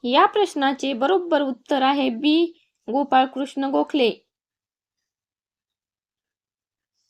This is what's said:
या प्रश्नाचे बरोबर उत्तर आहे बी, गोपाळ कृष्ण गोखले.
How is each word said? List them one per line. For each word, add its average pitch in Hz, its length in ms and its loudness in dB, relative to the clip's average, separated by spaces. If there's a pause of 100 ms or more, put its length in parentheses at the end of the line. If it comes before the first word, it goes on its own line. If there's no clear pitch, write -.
या 269 220 4
प्रश्नाचे 277 680 -2
बरोबर 320 480 0
उत्तर 269 400 -2
आहे 269 280 0
बी, 302 360 0 (460)
गोपाळ 269 340 2
कृष्ण 269 380 -6
गोखले. 277 480 0 (3000)